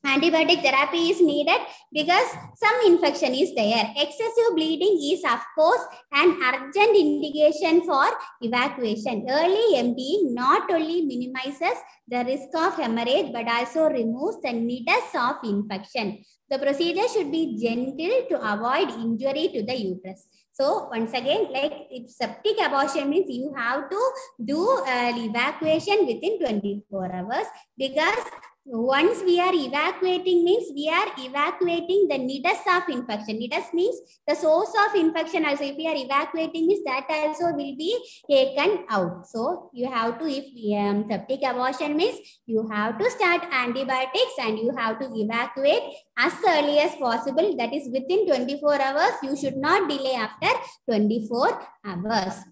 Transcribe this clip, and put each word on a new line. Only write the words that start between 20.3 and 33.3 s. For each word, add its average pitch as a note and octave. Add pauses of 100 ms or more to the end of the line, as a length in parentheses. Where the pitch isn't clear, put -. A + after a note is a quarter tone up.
So D4+
once A3+
again, C#4
like, C#4+
if B3
septic C4
abortion C#4
means F4+
you C4
have C4+
to A#4+ (320)
do, D#4+ (200)
uh, A#3+
evacuation D#4
within D#4
twenty-four G3+
hours, A3+ (300)
because D4+ (460)
once C4+
we F4
are F#4
evacuating F4
means F4+
we D4
are F#4 (100)
evacuating E4+
the C#4+
nidus C#4
of F4+
infection. A3